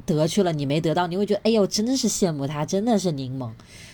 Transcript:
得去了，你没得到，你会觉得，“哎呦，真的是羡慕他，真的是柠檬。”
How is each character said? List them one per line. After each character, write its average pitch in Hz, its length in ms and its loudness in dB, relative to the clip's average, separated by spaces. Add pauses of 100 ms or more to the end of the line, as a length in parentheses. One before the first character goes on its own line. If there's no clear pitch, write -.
得 156 220 2
去 202 160 2
了， 175 100 2
你 143 140 -2
没 143 140 0
得 156 140 2
到， 175 120 2
你 170 100 -4
会 202 80 0
觉 196 80 0
得 - 120 0
，“哎 220 60 2
呦， 214 160 4
真 214 200 -2
的 269 100 0
是 240 120 0
羡 190 220 0
慕 139 160 -2
他， 151 200 -4
真 196 180 -2
的 233 140 4
是 180 140 0
柠 135 260 -6
檬。” 120 120 -6 (440)